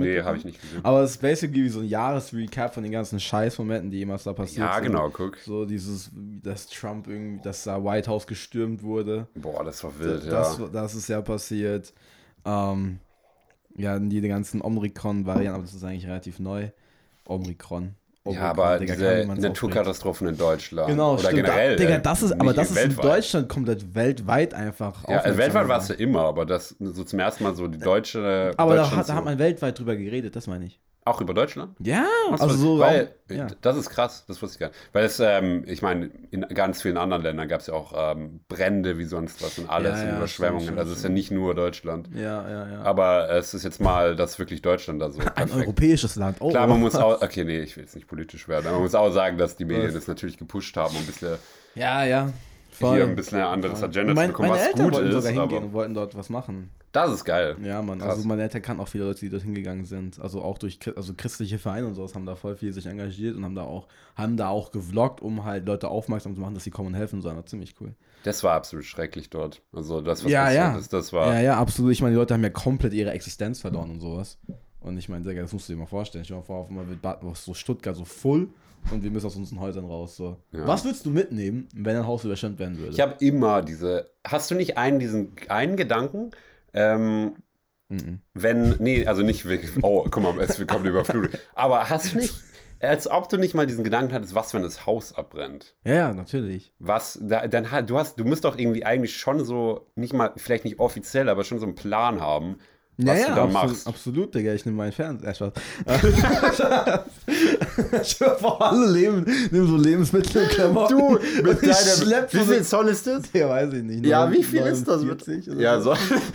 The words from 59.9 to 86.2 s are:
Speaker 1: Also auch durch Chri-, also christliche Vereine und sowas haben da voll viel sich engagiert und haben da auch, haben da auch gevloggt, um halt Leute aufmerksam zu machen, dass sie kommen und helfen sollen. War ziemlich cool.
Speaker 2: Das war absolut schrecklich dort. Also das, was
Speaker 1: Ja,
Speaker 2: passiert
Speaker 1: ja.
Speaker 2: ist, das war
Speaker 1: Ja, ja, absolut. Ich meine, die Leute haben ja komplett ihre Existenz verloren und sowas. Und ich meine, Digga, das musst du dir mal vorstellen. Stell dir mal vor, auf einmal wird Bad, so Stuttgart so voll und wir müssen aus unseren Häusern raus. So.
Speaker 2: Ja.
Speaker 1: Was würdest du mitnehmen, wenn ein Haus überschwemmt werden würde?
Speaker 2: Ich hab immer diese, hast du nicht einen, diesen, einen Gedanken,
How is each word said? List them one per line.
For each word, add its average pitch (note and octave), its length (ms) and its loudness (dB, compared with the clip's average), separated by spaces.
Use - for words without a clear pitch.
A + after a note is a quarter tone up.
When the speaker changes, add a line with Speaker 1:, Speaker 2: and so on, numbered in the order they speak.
Speaker 1:
Also F#2+ 220 -10
auch F#2+ 160 -8
durch G2 220 -10
Chri-, - 160 -10
also F#2+ 200 -10
christliche G#2+ 420 -6
Vereine G#2+ 300 -6
und G2+ 80 -8
sowas F#2+ 200 -10
haben F#2 100 -10
da F#2 100 -10
voll G2+ 220 -10
viel G2+ 160 -6
sich F#2+ 120 -10
engagiert G2+ 500 -8
und G2 100 -8
haben F#2+ 100 -8
da F2+ 80 -8
auch, D2+ 240 -12
haben A2+ 220 -2
da G2 120 -2
auch G2+ 220 -4
gevloggt, G#2+ 500 -2
um G#2+ 240 -6
halt G2+ 220 -6
Leute G2+ 220 -4
aufmerksam G#2+ 460 -6
zu F#2+ 60 -8
machen, G2 120 -8
dass F#2+ 120 -10
sie G#2 60 -10
kommen F#2+ 180 -6
und F2+ 60 -6
helfen G#2 260 -6
sollen. E2 160 -8
War E2+ 80 -12
ziemlich G2 340 -14
cool. G#2+ 160 -14
Speaker 2:
Das G#2 200 -4
war F2 100 6
absolut D#2 320 -4
schrecklich D#2+ 440 -10
dort. D#2 320 -8
Also D#2+ 280 -6
das, E2+ 240 -2
was C#3+ 60 2
Speaker 1:
Ja, C#3 140 4
Speaker 2:
passiert D#3 120 4
Speaker 1:
ja. D#3+ 200 2
Speaker 2:
ist, - 160 -10
das F#2 200 -2
war D#2+ 200 4
Speaker 1:
Ja, A#2 80 2
ja, C3 160 4
absolut. B2 360 2
Ich - 80 0
meine, A#2+ 120 4
die A#2 60 4
Leute A#2+ 140 2
haben A2+ 100 2
ja G#2 60 2
komplett B2 440 0
ihre G#2 180 -2
Existenz - 500 -6
verloren E2+ 300 -6
und E2 100 -10
sowas. E2+ 360 -10
Und F#2 160 -8
ich F2 120 -10
meine, F2 160 -8
Digga, F#2 160 -6
das F2 120 -10
musst F#2+ 160 -10
du F2 40 -8
dir E2 60 -8
mal E2 80 -10
vorstellen. G2+ 380 -10
Stell F#2 100 -12
dir F2+ 60 -12
mal E2+ 40 -18
vor, F#2 140 -10
auf F2+ 100 -12
einmal F#2+ 180 -10
wird F2 140 -12
Bad, F#2 180 -6
so - 180 -12
Stuttgart F#2+ 420 -8
so F2 100 -12
voll D3 420 0
und G#2+ 120 -2
wir G#2+ 80 -4
müssen G#2+ 140 -4
aus G2 100 -8
unseren G2 240 -10
Häusern F#2+ 260 -8
raus. E2+ 300 -10
So. F2+ 220 -10
Speaker 2:
Ja. D#2 120 -6
Speaker 1:
Was F#3 200 0
würdest - 200 -6
du D3+ 40 -4
mitnehmen, B2+ 640 -2
wenn A2 220 -2
ein A2+ 100 -2
Haus A#2 160 -4
überschwemmt G#2 360 -6
werden F2+ 180 -6
würde? D#2 160 -10
Speaker 2:
Ich C#3 80 2
hab C#3 200 0
immer A#2+ 420 4
diese, E2+ 480 -4
hast - 240 -4
du - 60 0
nicht - 220 -2
einen, C3+ 220 2
diesen, G#2+ 340 -2
einen C3+ 260 0
Gedanken, C#3+ 540 -2